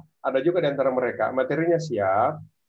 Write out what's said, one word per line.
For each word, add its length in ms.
ada 160
juga 240
di 80
antara 240
mereka 400
materinya 480
siap, 560